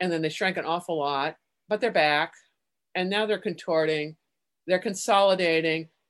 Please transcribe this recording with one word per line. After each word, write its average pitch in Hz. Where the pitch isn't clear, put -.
and 180
then 165
they 156
shrank 185
an 156
awful 170
lot, 143
but 208
they're 226
back, 151
and 185
now 208
they're 208
contorting, 156
they're 180
consolidating, 180